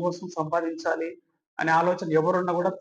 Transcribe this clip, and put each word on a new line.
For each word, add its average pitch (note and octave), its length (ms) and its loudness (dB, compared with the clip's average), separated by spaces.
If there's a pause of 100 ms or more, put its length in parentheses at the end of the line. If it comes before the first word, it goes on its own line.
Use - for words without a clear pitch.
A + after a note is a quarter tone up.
కోసం F3+ 220 -4 (100)
సంపాదించాలి E3 720 -2 (500)
అనే D#3+ 120 2
ఆలోచన E3+ 400 2
ఎవరున్నా F3+ 420 2
కూడా F3+ 280 2